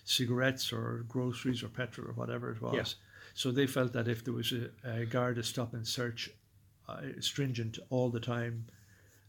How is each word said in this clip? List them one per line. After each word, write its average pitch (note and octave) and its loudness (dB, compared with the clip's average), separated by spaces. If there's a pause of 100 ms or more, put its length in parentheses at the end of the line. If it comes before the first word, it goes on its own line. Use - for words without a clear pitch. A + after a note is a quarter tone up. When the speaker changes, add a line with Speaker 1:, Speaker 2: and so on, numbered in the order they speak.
Speaker 1:
cigarettes C3 2
or A#2 -2
groceries B2 0
or A2 -6
petrol B2 -4
or - -6
whatever A#2+ -2
it A2 -4
was. A#2+ 2
Speaker 2:
Yeah. A#2+ 2 (500)
Speaker 1:
So B2+ 0
they C#3 6
felt C3 2
that A#2+ 2
if A2+ 0
there B2 -2
was A#2 0
a, A#2+ -2 (300)
a A#2 0
guard, B2 2
a A#2+ -2
stop A#2 -2
and A2+ -4
search, A#2+ -2 (580)
uh, - -8 (200)
stringent A#2 0 (120)
all B2+ 6
the A#2 2
time, A#2 -2 (640)